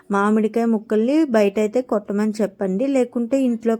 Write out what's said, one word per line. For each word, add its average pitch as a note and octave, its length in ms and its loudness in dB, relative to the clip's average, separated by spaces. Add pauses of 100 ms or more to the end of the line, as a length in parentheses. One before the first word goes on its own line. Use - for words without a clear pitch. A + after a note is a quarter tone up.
(100)
మామిడికాయ G#3+ 560 0
ముక్కల్ని A3+ 520 0 (180)
బయట G3+ 280 2
అయితే G#3+ 180 -2 (100)
కొట్టమని G#3 480 -2
చెప్పండి, G3 480 -2
లేకుంటే B3 500 0 (100)
ఇంట్లో A3+ 320 -2